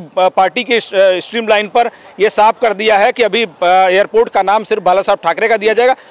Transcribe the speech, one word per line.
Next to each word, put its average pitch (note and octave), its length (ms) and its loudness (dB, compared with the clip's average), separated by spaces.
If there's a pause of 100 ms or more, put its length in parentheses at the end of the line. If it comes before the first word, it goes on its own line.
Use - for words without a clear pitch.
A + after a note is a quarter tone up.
(180)
पार्टी F#3+ 460 0
के A3+ 160 -2 (420)
streamline G#3+ 460 -2
पर A#3+ 220 0 (300)
यह G#3 100 2
साफ A3 320 2
कर A3 120 0
दिया G#3+ 240 0
है A3 140 2
कि B3 120 -2
अभी, A3+ 220 -2
अ, G#3+ 200 -6
airport F#3+ 640 2
का G3+ 120 -2
नाम G3+ 220 0
सिर्फ G#3 200 -4
बाला F3+ 180 2
साहब G3+ 220 0
ठाकरे F3+ 240 -2
का A3 100 0
दिया G#3+ 160 0
जाएगा, B3 220 0 (160)